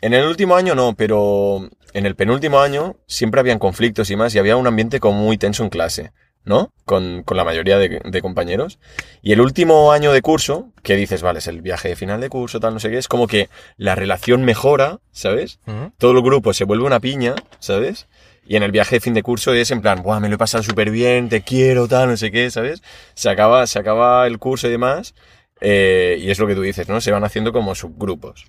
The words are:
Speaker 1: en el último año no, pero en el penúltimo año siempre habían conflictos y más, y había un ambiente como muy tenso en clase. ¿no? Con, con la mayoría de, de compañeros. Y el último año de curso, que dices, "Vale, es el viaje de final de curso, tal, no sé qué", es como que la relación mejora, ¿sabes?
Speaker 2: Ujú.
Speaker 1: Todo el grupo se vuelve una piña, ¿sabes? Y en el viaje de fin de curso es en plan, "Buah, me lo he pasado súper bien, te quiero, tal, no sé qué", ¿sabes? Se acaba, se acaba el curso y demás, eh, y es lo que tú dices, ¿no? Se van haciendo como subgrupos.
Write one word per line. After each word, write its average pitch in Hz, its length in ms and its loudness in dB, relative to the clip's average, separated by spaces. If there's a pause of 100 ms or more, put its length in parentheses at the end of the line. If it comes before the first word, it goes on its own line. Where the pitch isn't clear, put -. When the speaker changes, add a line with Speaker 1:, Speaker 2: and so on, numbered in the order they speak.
Speaker 1:
en 113 140 0
el 135 120 4
último 175 300 2
año 185 180 2
no, 123 220 2
pero 101 720 0 (240)
en 98 140 -2
el 95 100 -4
penúltimo 139 420 2
año 143 380 0 (100)
siempre 110 320 -2
habían 123 220 2
conflictos 104 500 0
y 98 60 -2
más, 110 180 0
y 104 60 4
había 104 160 4
un 127 100 2
ambiente 113 320 0
como 104 220 2
muy 107 180 0
tenso 104 240 -2
en 104 80 -4
clase. 82 400 -6 (340)
¿no? 120 280 0 (120)
Con, 90 380 -2
con 92 140 -4
la 92 80 0
mayoría 85 340 2
de, 90 260 0
de 92 180 -6
compañeros. 92 560 -6 (440)
Y 101 100 0
el 107 80 4
último 151 520 6
año 147 200 4
de 135 100 2
curso, 160 500 -2 (100)
que 98 140 0
dices, 98 260 -4
"Vale, 87 160 -2
es - 80 -10
el 82 160 -12
viaje 90 260 -6
de 87 80 -6
final 101 240 -6
de 131 80 -8
curso, 123 320 -8
tal, 113 140 -2
no 110 60 -8
sé 110 100 -4
qué", 117 80 -2
es 131 100 -6
como 120 180 0
que 104 220 0 (280)
la 98 180 -2
relación 98 500 0
mejora, 135 560 2 (120)
¿sabes? 117 540 -4
Speaker 2:
Ujú. 107 320 -12
Speaker 1:
Todo 123 140 4
el 127 100 6
grupo 131 300 2
se - 120 -2
vuelve 104 200 0
una 131 160 2
piña, 127 340 -4 (260)
¿sabes? 117 460 -4 (400)
Y 104 100 -2
en 107 60 2
el 101 100 -2
viaje 107 240 2
de 113 40 4
fin 123 140 -2
de 110 80 2
curso 120 320 -2
es 120 160 0
en 123 100 -2
plan, 95 220 0
"Buah, 104 180 -2
me 104 80 -2
lo 104 60 0
he 104 40 -6
pasado 113 240 -2
súper 107 280 -2
bien, 120 400 0
te 110 120 0
quiero, 127 460 0
tal, 127 220 2
no 117 80 -2
sé 110 120 -4
qué", 120 200 -2
¿sabes? 127 320 -6 (320)
Se - 160 -2
acaba, 113 360 4
se 104 120 -4
acaba 120 480 2
el 117 120 -4
curso 127 300 -4
y - 20 0
demás, 127 440 -4 (480)
eh, 95 580 4
y 92 100 -4
es 95 80 -2
lo 107 80 0
que 101 80 0
tú 95 60 -4
dices, 95 280 -4
¿no? 104 120 -2
Se 107 100 -2
van 101 140 0
haciendo 107 300 -4
como 104 200 -2
subgrupos. 85 760 -10